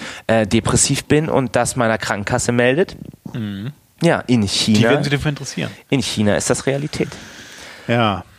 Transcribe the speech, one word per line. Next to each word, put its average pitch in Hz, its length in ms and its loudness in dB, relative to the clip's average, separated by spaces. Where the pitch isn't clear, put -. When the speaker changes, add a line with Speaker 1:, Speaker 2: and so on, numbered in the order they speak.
Speaker 1:
äh, 110 180 4
depressiv 117 600 0
bin 151 240 2
und 127 260 0
das 120 220 0
meiner 113 200 2
Krankenkasse 113 540 -2
meldet?" 127 460 2
Speaker 2:
Mhm. 107 380 -8
Speaker 1:
Ja, 151 240 2
in 120 160 4
China. 104 340 2
Speaker 2:
Die 110 60 6
werden 123 200 4
sich 143 100 0
dafür 143 160 -2
interessieren. 139 420 -6
Speaker 1:
In 139 120 2
China 104 340 0
ist - 140 -2
das - 180 0
Realität. 143 400 -2
Speaker 2:
Ja. 110 360 2